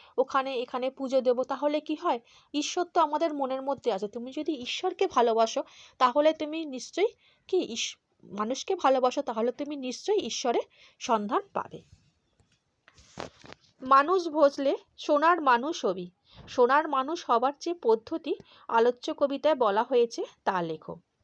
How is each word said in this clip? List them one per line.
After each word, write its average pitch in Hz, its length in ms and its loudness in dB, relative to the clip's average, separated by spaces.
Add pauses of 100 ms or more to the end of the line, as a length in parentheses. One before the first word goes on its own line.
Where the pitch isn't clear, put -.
(180)
ওখানে 269 360 0
এখানে 254 360 -4
পুজো 262 320 -2
দেবো, 247 220 0
তাহলে 294 360 -2
কি 302 160 -6
হয়? 302 240 -2 (340)
ঈশ্বর 320 320 -2
তো 349 160 0
আমাদের 311 320 0
মনের 269 280 -4
মধ্যে 269 300 -4
আছে। 196 160 -4
তুমি 233 240 -12
যদি 311 220 -6
ঈশ্বরকে 359 540 -4
ভালোবাসো, 233 560 2 (340)
তাহলে 294 360 4
তুমি 311 320 -8
নিশ্চয়ই 285 420 -2 (400)
কি 370 100 0
ইস-, 233 400 -4 (260)
মানুষকে 226 520 -6
ভালোবাসো, 262 460 2
তাহলে 240 300 -2
তুমি 285 240 -8
নিশ্চয়ই 277 440 -4
ঈশ্বরের 254 420 -2 (380)
সন্ধান 226 420 -2 (120)
পাবে। - 280 -8 (2000)
মানুষ 285 460 4
ভজলে 285 480 2 (220)
সোনার 320 440 2
মানুষ 262 440 0
হবি। 180 260 -4 (360)
সোনার 269 400 4
মানুষ 285 420 -4
হবার 254 300 2
যে 339 140 -4
পদ্ধতি 285 640 -2 (320)
আলোচ্য 240 460 0
কবিতায় 285 420 0
বলা 220 280 2
হয়েছে, 240 400 0 (200)
তা 190 180 -2
লেখো। 165 340 -8 (280)